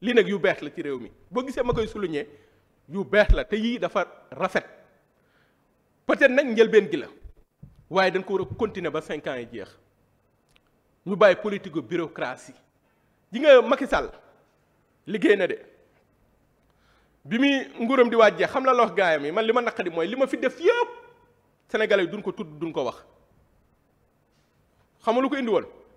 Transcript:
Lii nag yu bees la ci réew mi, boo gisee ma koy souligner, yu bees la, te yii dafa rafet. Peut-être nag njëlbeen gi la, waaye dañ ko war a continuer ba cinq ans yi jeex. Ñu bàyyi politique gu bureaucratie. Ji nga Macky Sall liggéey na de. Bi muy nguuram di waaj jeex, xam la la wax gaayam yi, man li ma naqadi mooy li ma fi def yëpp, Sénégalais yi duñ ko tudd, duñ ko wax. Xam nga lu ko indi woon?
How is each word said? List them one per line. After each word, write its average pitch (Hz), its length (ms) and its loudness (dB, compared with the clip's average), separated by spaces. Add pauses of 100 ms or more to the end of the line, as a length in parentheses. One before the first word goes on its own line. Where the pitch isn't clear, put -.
Lii 240 120 -2
nag 202 140 4
yu 202 100 -4
bees 165 240 -2
la 147 80 -10
ci 175 100 -12
réew 139 180 -8
mi, 120 120 -16 (200)
boo 247 160 -4
gisee 269 160 -4
ma 240 120 -2
koy 220 120 -2
souligner, 170 400 -6 (600)
yu 180 160 -8
bees 202 300 4
la, 143 100 -2
te 208 120 -4
yii 226 220 -2
dafa 175 280 -4 (240)
rafet. 185 340 -4 (1400)
Peut-être 262 260 4
nag 277 140 2
njëlbeen 214 440 4
gi 165 60 -4
la, 127 100 -6 (840)
waaye 185 200 2
dañ 190 140 -4
ko 202 140 -8
war 185 120 -6
a - 40 -12
continuer 185 360 -6
ba 156 120 -6
cinq 156 240 -12
ans 139 100 -6
yi 120 160 -12
jeex. 101 240 -14 (1300)
Ñu 190 120 -6
bàyyi 185 200 6
politique 190 380 -8
gu 151 80 -6
bureaucratie. 151 720 -10 (760)
Ji 233 100 -8
nga 277 200 8
Macky 247 260 0
Sall 127 240 -4 (960)
liggéey 208 300 0
na 185 100 0
de. 131 120 -6 (1700)
Bi 175 140 -4
muy 277 280 0 (140)
nguuram 240 280 4
di 233 80 -2
waaj 202 220 6
jeex, 175 120 0
xam 262 140 -4
la 262 80 4
la 247 120 4
wax 180 100 -2
gaayam 165 300 2
yi, 156 80 -4
man 220 120 0
li 226 80 2
ma 247 80 0
naqadi 208 300 -4
mooy 165 180 -2
li 240 80 -6
ma 269 100 2
fi 277 100 -2
def 254 240 -2
yëpp, 466 280 2 (800)
Sénégalais 208 360 0
yi 170 60 -2
duñ 208 120 -10
ko 190 100 -6
tudd, 151 260 -14
duñ 160 140 -8
ko 147 120 -4
wax. - 200 -8 (2000)
Xam 220 120 -2
nga 254 80 0
lu 269 60 0
ko 277 80 -4
indi 247 140 -4
woon? 170 140 0 (320)